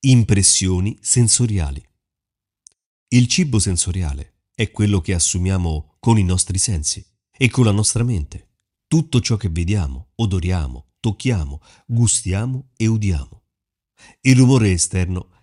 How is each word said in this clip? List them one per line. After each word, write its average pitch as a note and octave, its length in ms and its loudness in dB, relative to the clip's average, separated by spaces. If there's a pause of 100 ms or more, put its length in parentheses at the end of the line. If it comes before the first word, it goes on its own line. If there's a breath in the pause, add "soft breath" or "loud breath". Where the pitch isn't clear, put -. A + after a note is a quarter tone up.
Impressioni G2 1000 2
sensoriali. G#2 800 0 (1200)
Il B2 200 4
cibo C#3+ 300 0
sensoriale F2 760 -4 (200)
è G#2+ 160 -4
quello G2+ 320 0
che G2 120 -4
assumiamo F2 840 -2
con A2+ 200 2
i G2 40 2
nostri F2+ 360 -2
sensi F#2 440 -4 (320)
e C3 140 2
con B2 160 2
la G#2+ 60 4
nostra G#2+ 320 0
mente. G#2 540 -6 (300)
Tutto D#3 320 0
ciò A2+ 180 -2
che G2+ 120 -4
vediamo, E2+ 680 -4
odoriamo, F2 840 -4
tocchiamo, F#2+ 600 -4 (240 soft breath)
gustiamo A#2 920 -2
e A2+ 120 -2
udiamo. G2 560 -2 (760 soft breath)
Il C3 140 6
rumore B2 360 4
esterno F2+ 580 -4 (140)